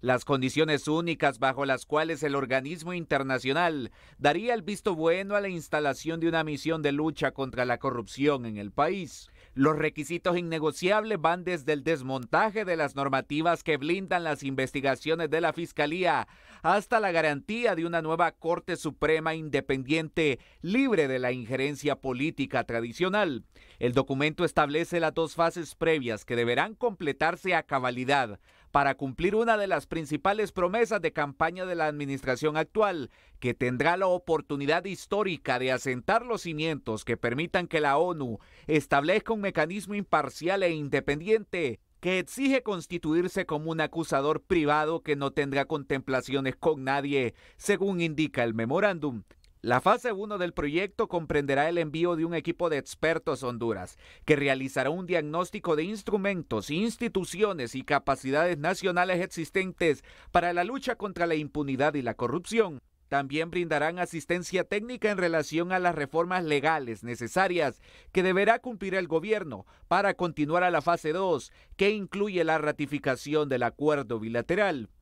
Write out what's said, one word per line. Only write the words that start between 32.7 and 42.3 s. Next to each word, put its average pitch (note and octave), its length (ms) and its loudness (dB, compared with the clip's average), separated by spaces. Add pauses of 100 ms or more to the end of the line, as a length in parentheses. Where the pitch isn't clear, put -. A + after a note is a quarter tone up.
que B2 160 -2
tendrá C3+ 420 2
la F#3+ 120 2
oportunidad D#3 760 0
histórica F#3 760 -2
de B2+ 120 0
asentar C3 560 0
los A3+ 160 -4
cimientos D3+ 640 -4
que A2+ 120 -2
permitan D#3+ 520 -2
que D#3+ 120 0
la C#3+ 180 4
onu D3+ 400 0 (280)
establezca D#3 680 2
un G#3 100 -2
mecanismo F#3 520 -2
imparcial E3+ 720 0
e F3 60 4
independiente D3+ 1080 0 (220)
que F#3 180 0
exige C4 440 0